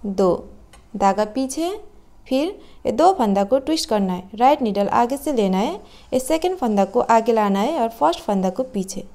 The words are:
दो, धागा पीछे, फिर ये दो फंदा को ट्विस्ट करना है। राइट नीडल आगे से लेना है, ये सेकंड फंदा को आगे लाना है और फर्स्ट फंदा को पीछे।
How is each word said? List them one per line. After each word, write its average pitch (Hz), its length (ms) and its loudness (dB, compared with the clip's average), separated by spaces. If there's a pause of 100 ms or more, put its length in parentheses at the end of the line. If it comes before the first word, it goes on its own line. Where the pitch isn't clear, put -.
दो, 190 260 2 (640)
धागा 202 280 2
पीछे, 262 440 -4 (580)
फिर 302 300 -2 (280)
ये - 60 -2
दो 302 220 4
फंदा 202 300 2
को 254 160 2
ट्विस्ट 311 300 -4
करना 196 240 0
है। 185 220 -10
राइट 269 260 4
नीडल 202 260 0
आगे 240 300 2
से 294 160 -4
लेना 196 240 2
है, 269 180 -2 (380)
ये 254 60 2
सेकंड 330 380 -2
फंदा 214 280 2
को 214 140 -2
आगे 226 340 2
लाना 202 260 2
है 285 200 0
और 226 100 0
फर्स्ट 311 320 0
फंदा 190 280 0
को - 160 -4
पीछे। 190 500 -8